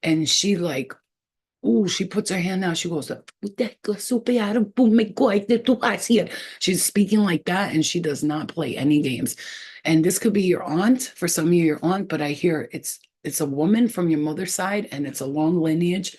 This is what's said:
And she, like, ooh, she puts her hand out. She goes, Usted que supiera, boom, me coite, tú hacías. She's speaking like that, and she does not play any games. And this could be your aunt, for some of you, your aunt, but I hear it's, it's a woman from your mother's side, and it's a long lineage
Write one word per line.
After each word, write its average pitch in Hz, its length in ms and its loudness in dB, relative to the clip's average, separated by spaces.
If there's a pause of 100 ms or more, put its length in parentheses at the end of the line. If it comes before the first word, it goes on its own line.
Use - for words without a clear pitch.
And 160 260 0
she, - 280 4
like, 143 360 -4 (720)
ooh, 220 220 4
she 175 180 -2
puts 196 240 -4
her 190 100 -2
hand 185 240 -2
out. 170 140 -2
She 175 120 -6
goes, 160 220 -6
Usted - 720 -8
que 208 120 -2
supiera, 233 680 0 (120)
boom, 226 200 6
me 220 180 4
coite, 226 500 2
tú 247 160 2
hacías. 214 520 0 (280)
She's 180 240 0
speaking 208 360 2
like 185 260 0
that, 185 280 -2
and 156 120 2
she - 140 -2
does 151 240 -4
not 151 240 -2
play 131 300 -6
any 143 240 4
games. 131 340 -2 (480)
And 160 200 4
this 175 160 2
could 220 140 0
be 202 100 2
your 180 200 2
aunt, 208 520 0
for - 120 -6
some 165 200 0
of 170 60 4
you, 175 100 6
your 151 200 2
aunt, 190 260 0
but 156 120 -2
I 147 100 -2
hear 147 400 -2
it's, - 280 -10 (240)
it's 147 180 -6
a 156 40 0
woman 165 420 2
from 180 220 -2
your 160 100 2
mother's 156 340 -4
side, 202 380 -4
and 139 160 -6
it's - 140 -10
a 139 40 -6
long 156 340 0
lineage 175 600 0